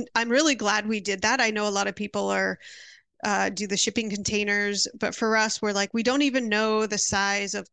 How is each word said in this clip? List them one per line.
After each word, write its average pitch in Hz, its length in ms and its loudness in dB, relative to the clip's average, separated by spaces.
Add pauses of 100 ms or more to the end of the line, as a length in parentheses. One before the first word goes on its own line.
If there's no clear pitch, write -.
(140)
I'm 233 160 0
really 285 240 4
glad 214 340 0
we 214 120 0
did 196 220 -4
that. 240 180 2
I 226 100 2
know 214 180 0
a - 20 0
lot 196 160 0
of 202 80 -2
people 202 360 -4
are, 190 280 0 (680)
uh, 196 260 0
do 202 180 -6
the 196 80 -2
shipping 220 340 0
containers, 202 800 0 (100)
but 180 160 -2
for 220 220 2
us, 220 260 0
we're 208 100 0
like, 202 220 -2
"We 226 80 0
don't 254 200 2
even 254 260 2
know 214 380 2
the 202 120 -4
size 202 560 0
of 196 180 -8